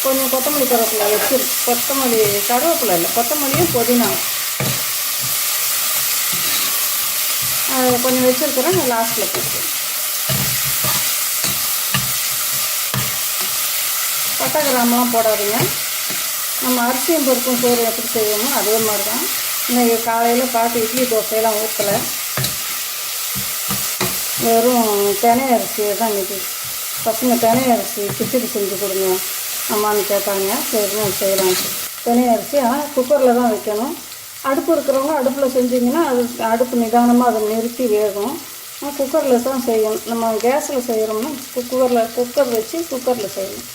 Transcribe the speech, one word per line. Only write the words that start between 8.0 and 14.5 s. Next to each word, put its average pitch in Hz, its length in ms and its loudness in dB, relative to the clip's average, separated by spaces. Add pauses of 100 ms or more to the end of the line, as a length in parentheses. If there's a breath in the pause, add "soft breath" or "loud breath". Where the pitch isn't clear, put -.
கொஞ்சம் 254 260 2
வச்சுருக்கிறேன், 262 500 2
நான் 254 160 2
லாஸ்ட்டில் 226 400 0
போட்டுக்கிறேன். - 400 -4 (4000)
பட்டை, 262 220 0